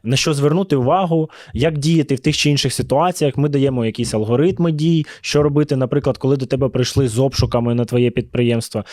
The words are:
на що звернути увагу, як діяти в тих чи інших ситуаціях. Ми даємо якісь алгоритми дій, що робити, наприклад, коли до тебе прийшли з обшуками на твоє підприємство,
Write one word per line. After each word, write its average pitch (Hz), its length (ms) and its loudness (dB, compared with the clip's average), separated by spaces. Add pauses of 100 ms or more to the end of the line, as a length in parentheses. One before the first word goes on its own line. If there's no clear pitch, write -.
на 120 140 0
що 156 180 0
звернути 147 420 0
увагу, 160 540 0 (240)
як 151 240 0
діяти 151 360 2
в 123 60 -2
тих 151 160 0
чи 147 140 0
інших 139 220 0
ситуаціях. 147 640 0
Ми 143 120 2
даємо 135 380 0
якісь 110 280 -4
алгоритми 135 580 0
дій, 156 340 0 (140)
що - 180 -2
робити, 147 380 2
наприклад, 131 420 0
коли 135 180 0
до 131 100 -4
тебе 131 220 0
прийшли 127 400 0
з 110 100 -4
обшуками 120 560 0
на 120 100 0
твоє 123 260 2
підприємство, 117 800 -2